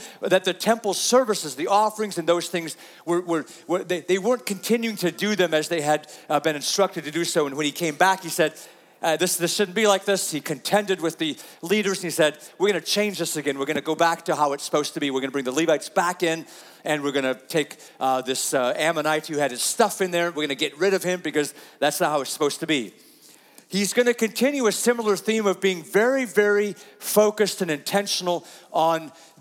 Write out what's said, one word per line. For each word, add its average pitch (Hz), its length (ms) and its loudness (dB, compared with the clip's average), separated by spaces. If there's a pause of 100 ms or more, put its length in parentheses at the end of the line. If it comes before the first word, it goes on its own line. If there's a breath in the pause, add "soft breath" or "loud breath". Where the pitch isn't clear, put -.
(200 loud breath)
that 185 240 2
the 185 100 0
temple 214 400 0
services, 214 640 2
the 160 120 -4
offerings 208 500 2
and 160 100 -4
those 170 220 2
things, 165 260 -4 (300 loud breath)
were, 175 160 2
were, 165 240 0 (200 loud breath)
were, 180 200 0
they, 175 160 -2
they 190 160 0
weren't 240 280 0
continuing 220 520 -2
to 175 120 0
do 196 280 0
them 170 160 2
as 156 160 2
they 170 100 0
had, 151 260 2 (240 loud breath)
uh, 147 80 2
been 147 200 0
instructed 180 480 -2
to 151 60 -10
do 165 120 -2
so. 156 240 0
And 135 80 -8
when 151 100 -2
he 143 60 -2
came 156 240 -2
back, 180 280 4
he 165 60 -8
said, 156 260 0 (440 loud breath)
uh, 160 160 0
"This, 175 220 0
this 170 160 -2
shouldn't 185 220 -2
be 220 100 2
like 196 200 4
this." 196 260 0
He 147 100 -4
contended 190 600 -2
with 160 180 -2
the 151 180 -4 (240 loud breath)
leaders 190 380 0
and 180 60 -6
he 165 40 -4
said, 151 300 2 (180)
"We're 196 120 2
gonna 175 120 0
change 202 380 -2
this 160 160 -4
again. 139 240 -2
We're 139 80 -2
gonna 147 120 -2
go 160 140 -2
back 165 320 0
to 160 100 0
how 143 180 2
it's 143 100 -6
supposed 147 320 -2
to 165 40 -8
be. 143 120 0
We're 131 100 0
gonna 131 100 -4
bring 135 140 -2
the 127 60 -2
Levites 156 360 0
back 180 360 -2
in, 160 240 -2 (360 loud breath)
and 151 200 -2
we're 143 80 -2
gonna 131 240 0
take, - 400 -4 (240 loud breath)
uh, 131 240 0
this, 131 320 -2
uh, 127 200 2
Ammonite 156 520 0
who 151 100 -6
had 143 140 0
his 120 100 -8
stuff - 400 0
in 185 80 0
there. 170 220 0
We're 151 160 -2
gonna 139 80 -4
get 143 240 -4
rid 190 160 2
of 180 80 -2
him 180 180 -2
because 147 320 -2 (240 loud breath)
that's 147 220 0
not 165 100 2
how 147 120 0
it's 123 100 -6
supposed 147 300 -2
to 170 40 -6
be." 135 260 0 (760 loud breath)
He's 190 260 0
gonna 240 220 4
continue 240 500 0
a 202 60 2
similar 226 440 0
theme 220 300 0
of 190 160 0
being 185 220 0
very, 240 420 2
very 208 500 2 (220 loud breath)
focused 208 640 2
and 170 80 -2
intentional 180 800 -2 (260 loud breath)
on 160 380 2 (300 loud breath)